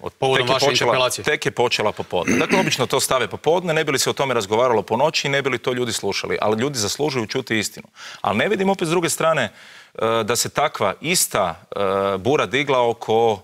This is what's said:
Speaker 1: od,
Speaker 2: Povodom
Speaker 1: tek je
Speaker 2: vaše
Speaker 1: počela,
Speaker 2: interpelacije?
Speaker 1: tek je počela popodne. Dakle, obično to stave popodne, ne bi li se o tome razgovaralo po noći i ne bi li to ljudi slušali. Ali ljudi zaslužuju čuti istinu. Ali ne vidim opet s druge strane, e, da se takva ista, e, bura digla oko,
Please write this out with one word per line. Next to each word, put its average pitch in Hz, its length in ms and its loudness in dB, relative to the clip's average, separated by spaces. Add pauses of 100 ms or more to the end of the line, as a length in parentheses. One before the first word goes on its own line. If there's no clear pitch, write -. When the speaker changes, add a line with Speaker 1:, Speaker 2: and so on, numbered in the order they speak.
Speaker 1:
od, - 100 -8
Speaker 2:
Povodom 131 340 2
Speaker 1:
tek 123 40 2
je - 20 2
Speaker 2:
vaše 131 140 2
Speaker 1:
počela, 131 220 2
Speaker 2:
interpelacije? 117 360 0
Speaker 1:
tek 151 220 0
je 139 60 0
počela 113 400 0
popodne. 92 440 -2
Dakle, 165 220 2
obično 151 280 0
to 135 140 0
stave 123 280 0
popodne, 170 460 0
ne 160 100 0
bi 151 80 -2
li 131 60 0
se 127 120 0
o - 20 0
tome 135 220 -2
razgovaralo 110 480 2
po 110 140 -2
noći - 300 0
i 143 40 -2
ne 139 120 0
bi 135 60 -4
li 127 100 0
to 131 140 -2
ljudi 123 200 -2
slušali. 92 480 -4
Ali 110 200 2
ljudi 135 180 -2
zaslužuju 120 480 -2
čuti 123 320 -4
istinu. - 280 -6 (340)
Ali 101 180 0
ne 147 100 0
vidim 196 200 0
opet 185 200 0
s - 20 -2
druge 165 180 0
strane, 156 340 0
e, 104 80 -2 (720)
da 117 120 0
se - 120 -2
takva 120 520 0
ista, 107 600 -2 (100)
e, 98 480 0
bura 123 280 2
digla 127 440 2
oko, 110 540 0